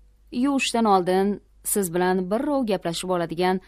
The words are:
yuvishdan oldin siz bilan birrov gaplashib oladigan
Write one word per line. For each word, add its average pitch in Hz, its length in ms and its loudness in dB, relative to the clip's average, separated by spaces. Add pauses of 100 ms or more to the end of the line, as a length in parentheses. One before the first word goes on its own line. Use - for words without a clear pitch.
(320)
yuvishdan 247 520 0
oldin 190 420 4 (380)
siz 202 300 -2
bilan 185 220 2 (140)
birrov 269 360 -2
gaplashib 185 440 -4
oladigan 180 580 0